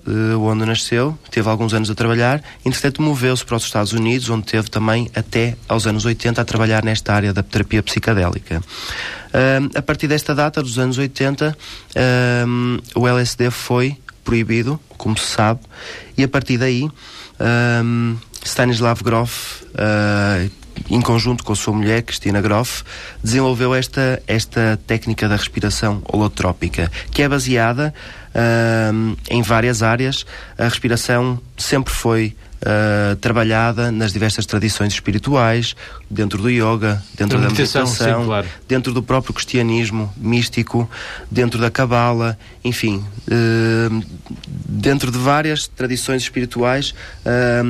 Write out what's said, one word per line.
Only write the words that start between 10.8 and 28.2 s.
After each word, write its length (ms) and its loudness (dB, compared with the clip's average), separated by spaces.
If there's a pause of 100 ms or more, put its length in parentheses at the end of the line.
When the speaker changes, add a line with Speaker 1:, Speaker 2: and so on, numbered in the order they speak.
Speaker 1:
oitenta, 580 0 (380)
ahm, 840 2 (180)
o 100 4
L 160 4
S 160 -2
D 100 4
foi 480 0 (280)
proibido, 560 0 (180)
como 180 -2
se 100 -4
sabe, 340 2 (580)
e 60 6
a 40 0
partir 300 0
daí, 320 0 (480)
ahm, 800 2 (280)
Stanislav 600 2
Grof, 580 -2 (160)
ah, 680 2 (460)
em 100 4
conjunto 440 2
com 80 -2
a 40 0
sua 160 -2
mulher, 300 2
Cristina 380 -2
Grof, 420 0 (400)
desenvolveu 520 2
esta, 520 0
esta 600 0
técnica 420 -2
da 80 2
respiração 720 -2
holotrópica, 800 0 (220)
que 100 0
é 60 2
baseada, 680 0 (400)